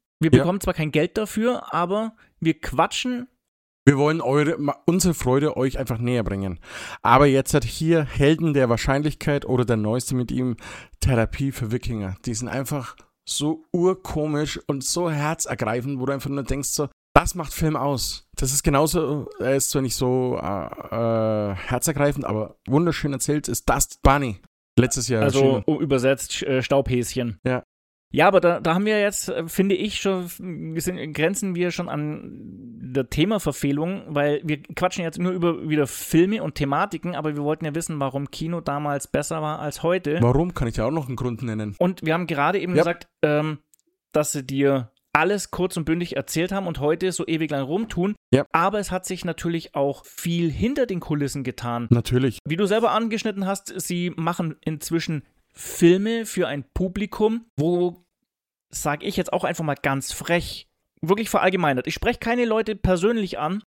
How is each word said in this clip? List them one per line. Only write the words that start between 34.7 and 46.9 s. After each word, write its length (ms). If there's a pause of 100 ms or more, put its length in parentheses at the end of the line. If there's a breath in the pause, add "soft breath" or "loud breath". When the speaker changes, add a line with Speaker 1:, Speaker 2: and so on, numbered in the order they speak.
Speaker 1:
jetzt 140
nur 140
über 360
wieder 200
Filme 560
und 120
Thematiken, 600
aber 200
wir 80
wollten 220
ja 100
wissen, 240
warum 320
Kino 300
damals 460
besser 340
war 180
als 220
heute. 400
Speaker 2:
Warum? 320
Kann 140
ich 100
ja 80
auch 60
noch 160
einen 100
Grund 240
nennen. 380
Speaker 1:
Und 260
wir 80
haben 140
gerade 320
eben 160
Speaker 2:
Ja. 80
Speaker 1:
gesagt, 240 (140)
ähm, 380 (540)
dass 200
sie 120
dir 460 (240)
alles 340
kurz 280
und 80
bündig 320
erzählt 340
haben 160
und 120
heute 340